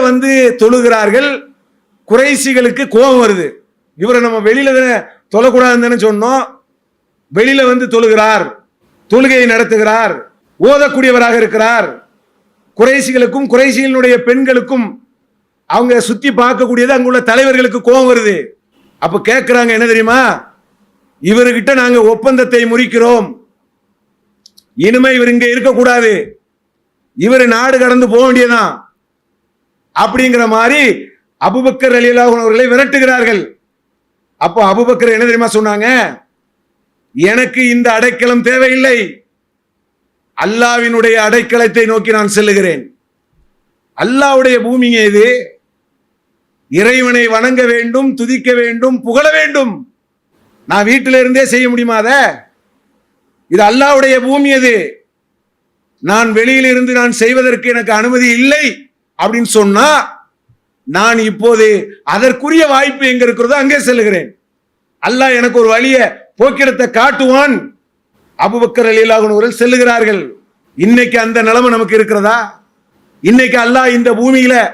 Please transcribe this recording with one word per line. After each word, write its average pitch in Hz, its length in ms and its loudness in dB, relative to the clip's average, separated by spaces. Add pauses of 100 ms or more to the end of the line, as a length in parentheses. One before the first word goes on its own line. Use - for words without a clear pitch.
வந்து 254 280 0 (280)
தொழுகிறார்கள், 233 680 2 (800)
குறைசிகளுக்கு 254 800 0
கோபம் 247 340 4
வருது. 190 240 0 (520)
"இவரை 240 220 0
நம்ம 226 180 -2
வெளியில 240 340 0
தானே 254 220 0 (340)
தொழக்கூடாதுன்னு 247 580 0
தானே 240 120 -2
சொன்னோம், 220 460 -2 (880)
வெளியில 262 340 0
வந்து 247 200 0
தொழுகிறார், 214 600 0 (640)
தொழுகையை 254 360 2
நடத்துகிறார், 220 680 0 (460)
ஓதக்கூடியவராக 254 760 2
இருக்கிறார்." 220 520 0 (880)
குறைசிகளுக்கும் 254 720 0
குறைசிகளுடைய 254 680 0
பெண்களுக்கும் 247 720 -2 (840)
அவங்க 240 300 0
சுத்தி 240 300 -4
பார்க்கக்கூடியது 240 680 0
அங்குள்ள 254 240 0
தலைவர்களுக்கு 247 600 0
கோபம் 254 300 2
வருது. 214 260 0 (680)
அப்ப 170 220 -2
கேட்கிறாங்க, 240 440 0
என்ன 233 180 0
தெரியுமா? 226 340 2 (1000)
"இவர்கிட்ட 233 520 0
நாங்க 247 280 2
ஒப்பந்தத்தை 240 600 0
முறிக்கிறோம், 233 640 0 (1500)
இனிமே 247 380 2
இவர் 240 140 0
இங்க 240 220 0
இருக்கக்கூடாது, 247 600 0 (1040)
இவர் 247 300 2
நாடு 240 320 0
கடந்து 247 300 2
போக 233 160 2
வேண்டியதான்" 240 480 0 (1200)
அப்படிங்கிற 240 520 0
மாதிரி 233 320 2 (600)
அபூபக்கர் 254 520 0
ரலியல்லாஹு 240 380 2
அன்ஹு 233 140 -2
அவர்களை 226 240 2
விரட்டுகிறார்கள். 254 760 0 (960)
அப்போ 175 200 -2 (140)
அபூபக்கர் 240 380 0
என்ன 220 120 0
தெரியுமா 233 280 0
சொன்னாங்க? 214 340 -2 (1300)
"எனக்கு 247 540 -2
இந்த 240 240 0
அடைக்கலம் 240 500 0
தேவையில்லை, 262 540 0 (1400)
அல்லாஹ்வினுடைய 233 800 0
அடைக்கலத்தை 233 720 0
நோக்கி 220 240 -2
நான் 208 240 -2
செல்லுகிறேன். 196 500 0 (1120)
அல்லாஹ்வுடைய 262 600 0
பூமிங்க 240 460 0
இது, 208 220 4 (1400)
இறைவனை 240 560 0
வணங்க 240 400 0
வேண்டும், 240 480 -2
துதிக்க 247 400 -2
வேண்டும், 240 480 -2
புகழ 269 280 0
வேண்டும். 294 440 -2 (960)
நான் 202 180 0
வீட்டில 262 340 2
இருந்தே 254 240 2
செய்ய 247 240 0
முடியுமா 240 280 -2
அதை? 240 240 0 (1300)
இது 190 120 0
அல்லாஹ்வுடைய 269 600 2
பூமி, 277 300 0
அது 254 220 2 (1300)
நான் 220 300 0
வெளியிலிருந்து 254 600 0
நான் 240 200 0
செய்வதற்கு 247 560 0
எனக்கு 233 240 -2
அனுமதி 247 360 0
இல்லை" 269 360 0 (540)
அப்படின்னு 220 400 -2
சொன்னா, 208 300 2 (1000)
"நான் 214 320 0
இப்போது 220 480 0 (380)
அதற்குரிய 254 640 0
வாய்ப்பு 277 420 -2
எங்க 247 160 0
இருக்கிறதோ 240 320 0
அங்கே 277 220 0
செல்லுகிறேன், 208 520 -2 (720)
அல்லாஹ் 254 340 0
எனக்கு 240 220 0
ஒரு 226 100 4
வழியை 254 320 0 (360)
போக்கிடத்தை 254 540 0
காட்டுவான்." 262 640 0 (840)
அபூபக்கர் 233 480 -2
ரலியல்லாஹு 220 360 2
அன்ஹு 214 140 0
அவர்கள் 226 220 -2
செல்லுகிறார்கள். 233 640 0 (560)
இன்னைக்கு 240 440 2
அந்த 226 220 -2
நிலைமை 240 280 2
நமக்கு 220 240 -2
இருக்கிறதா? 214 440 0 (840)
இன்னைக்கு 247 360 2
அல்லாஹ் 247 280 0
இந்த 240 260 0
பூமியில 254 420 2 (180)